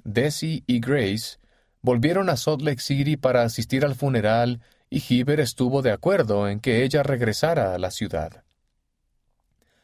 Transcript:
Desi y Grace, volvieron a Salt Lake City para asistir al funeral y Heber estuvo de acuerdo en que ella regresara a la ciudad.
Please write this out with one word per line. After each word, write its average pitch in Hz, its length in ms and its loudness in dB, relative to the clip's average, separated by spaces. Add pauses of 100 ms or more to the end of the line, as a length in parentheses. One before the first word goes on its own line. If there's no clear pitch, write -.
Desi 147 600 -4
y 123 140 2
Grace, 113 560 -2 (460)
volvieron 156 480 2
a 131 80 0
Salt 156 240 -2
Lake 143 180 -2
City 143 380 -2
para 123 240 2
asistir 117 420 -2
al 139 100 0
funeral 120 680 0 (260)
y 139 180 -4
Heber 131 340 2
estuvo 127 420 0
de 120 100 4
acuerdo 107 560 2
en 101 120 -4
que 120 220 2
ella 139 200 2
regresara 120 720 0
a 90 40 -4
la 92 120 -4
ciudad. 82 540 -6 (1400)